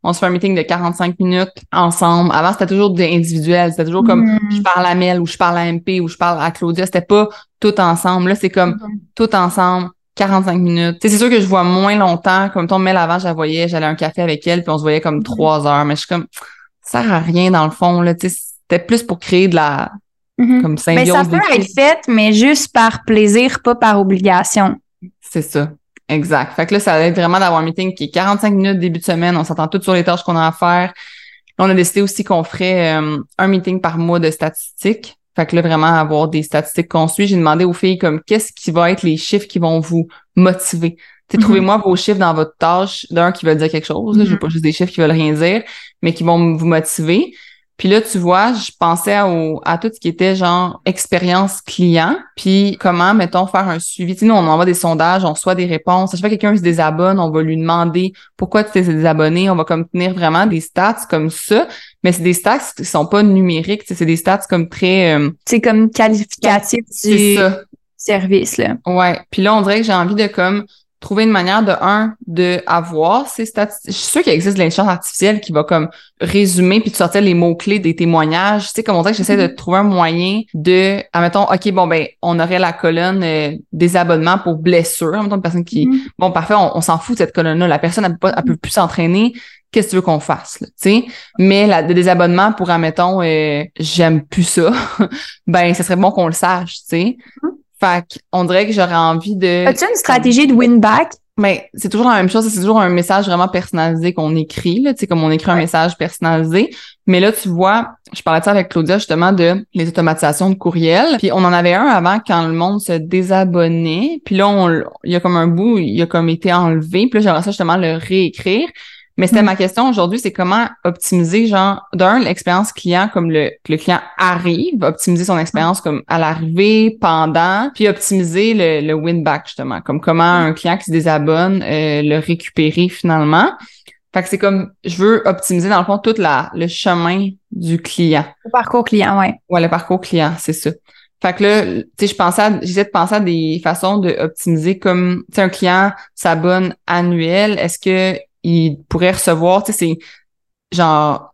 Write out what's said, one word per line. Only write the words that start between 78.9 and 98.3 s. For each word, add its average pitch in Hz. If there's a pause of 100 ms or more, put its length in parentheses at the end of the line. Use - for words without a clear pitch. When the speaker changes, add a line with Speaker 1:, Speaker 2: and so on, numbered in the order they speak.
Speaker 1:
on 170
dirait 202
que 214
j'essaie 202
de 180
Speaker 2:
Mhm. -
Speaker 1:
trouver 180
un 202
moyen 185 (120)
de, 185 (120)
admettons, 175
ok, 190
bon, 180
ben, 160 (160)
on 170
aurait 175
la 165
colonne, 175
euh, 156 (200)
désabonnement 175
pour 170
blessure. 165
Admettons, 202
une 190
personne 175
qui, 220
Speaker 2:
Mhm. 262 (180)
Speaker 1:
bon, 185
parfait, 180
on, 190
on 165
s'en 165
fout 240
de -
cette 165
colonne-là. 165
La 156
personne, 175
elle 180
peut 190
pas, -
elle 165
peut 160
plus -
s'entraîner. 185 (400)
Qu'est-ce 214
que -
tu 185
veux 185
qu'on 165
fasse, -
là, -
tu - (160)
sais ? 240 (320)
Mais 196
la, 175
le 175
désabonnement 180
pour, 180
admettons, 175
euh, 156 (160)
j'aime 160
plus -
ça, 175
<laughs> -
ben, 175
ce 175
serait 180
bon 190
qu'on 190
le 165
sache, 180
tu -
sais. 190 (240)
Speaker 2:
Mhm. 320 (280)
Speaker 1:
Fait 175 (260)
qu'on 180